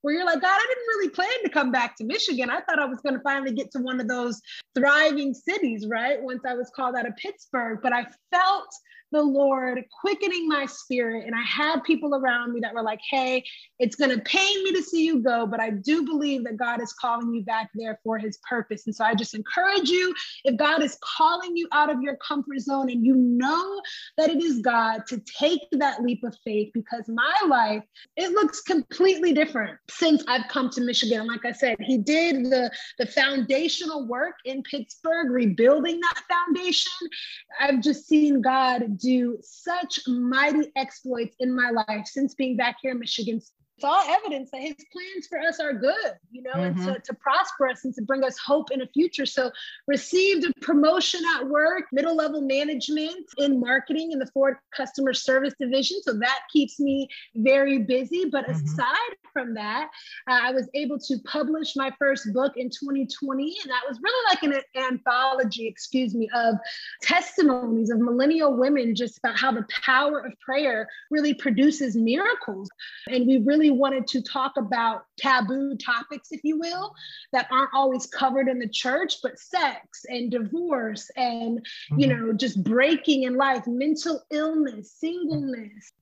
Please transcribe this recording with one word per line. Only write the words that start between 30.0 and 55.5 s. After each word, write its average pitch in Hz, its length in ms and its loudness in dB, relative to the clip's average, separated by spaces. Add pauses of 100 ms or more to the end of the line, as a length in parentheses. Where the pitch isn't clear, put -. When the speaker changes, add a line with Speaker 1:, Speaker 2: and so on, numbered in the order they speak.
Speaker 1:
I've 247 220 -2
come 262 220 -2
to 254 100 -4
Michigan. 233 400 0
And 226 80 -4
like 233 160 -6
I 240 80 -2
said, 240 260 0
he 254 180 2
did 294 540 2
the, 247 180 2 (300)
the 247 60 0
foundational 277 1000 0
work 254 380 -4
in 269 200 -6
Pittsburgh, 320 680 -4
rebuilding 254 680 4
that 349 280 0
foundation. 349 600 0 (680)
I've 269 220 2
just 285 240 0
seen 294 360 6
God 247 560 2
do 247 440 2
such - 680 -6
mighty 262 680 2
exploits 254 640 -4
in 254 160 0
my 247 140 0
life 214 360 -2
since 269 280 -2
being 254 240 -2
back 240 240 0
here 262 100 -4
in 247 80 -4
Michigan. 233 380 -4
It's - 460 -14
all 330 240 4
evidence 311 440 -2
that 262 100 -10
his 294 120 -8 (180)
plans 370 380 -12
for 330 100 -6
us 330 200 -2
are 302 120 -2
good, 269 420 -2 (180)
you 247 100 -18
know, 254 140 -10
and 277 200 -2
Speaker 2:
Mm-hmm. 180 180 -2
Speaker 1:
to, - 60 -6
to - 140 -12
prosper 294 540 0
us 254 180 -6
and 262 80 -4
to 247 80 -10
bring 262 220 0
us 254 160 -2
hope 302 320 0
in 269 100 -2
a 254 60 -6
future. 294 400 0
So 254 240 -2 (340)
received 359 600 2
a 330 160 0
promotion 330 600 4 (140)
at 269 120 -4
work, 311 440 2
middle 311 240 0
level 302 260 0
management 302 880 -2 (100)
in 277 220 2
marketing 269 540 0
in 294 40 -4
the 262 160 -4
Ford 269 220 2 (200)
customer 269 380 -2
service 269 460 0